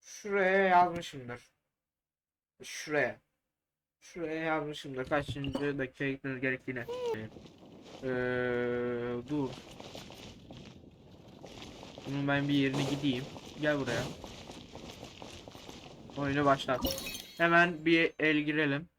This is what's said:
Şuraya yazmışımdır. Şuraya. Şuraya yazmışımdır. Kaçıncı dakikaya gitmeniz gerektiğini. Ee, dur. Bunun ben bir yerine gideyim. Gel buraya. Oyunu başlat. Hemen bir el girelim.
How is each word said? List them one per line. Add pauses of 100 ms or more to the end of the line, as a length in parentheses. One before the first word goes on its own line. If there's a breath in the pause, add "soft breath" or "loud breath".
Şuraya
yazmışımdır. (1200)
Şuraya. (800)
Şuraya
yazmışımdır.
Kaçıncı
dakikaya
gitmeniz
gerektiğini. (1160)
Ee, (1200)
dur. (2500)
Bunun
ben
bir
yerine
gideyim. (360)
Gel
buraya. (2250)
Oyunu
başlat. (340)
Hemen
bir
el
girelim. (100)